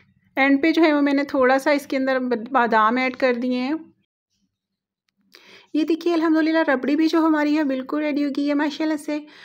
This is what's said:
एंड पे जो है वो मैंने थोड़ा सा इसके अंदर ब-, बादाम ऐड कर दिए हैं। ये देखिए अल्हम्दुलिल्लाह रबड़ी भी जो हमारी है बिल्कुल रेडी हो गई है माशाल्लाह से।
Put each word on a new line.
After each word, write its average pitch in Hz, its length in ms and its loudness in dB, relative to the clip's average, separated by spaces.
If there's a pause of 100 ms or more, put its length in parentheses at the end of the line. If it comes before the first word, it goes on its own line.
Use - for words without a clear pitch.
(360)
एंड 277 260 2
पे 320 100 2
जो 320 100 2
है 320 120 4
वो 285 80 2
मैंने 277 240 0
थोड़ा 269 320 2
सा 294 140 0
इसके 285 240 -2
अंदर 262 220 -2
ब-, 247 320 -4
बादाम 233 480 2
ऐड 254 200 -2
कर 254 180 2
दिए 254 220 -2
हैं। 269 200 -4 (2000)
ये 311 120 0
देखिए 330 260 -2
अल्हम्दुलिल्लाह 320 520 2
रबड़ी 269 320 0
भी 320 120 2
जो 330 140 0
हमारी 302 320 2
है 311 120 0
बिल्कुल 262 360 -4
रेडी 294 200 -2
हो 285 100 -2
गई 285 140 -4
है 294 100 -2
माशाल्लाह 311 420 -2
से। 302 260 -8 (200)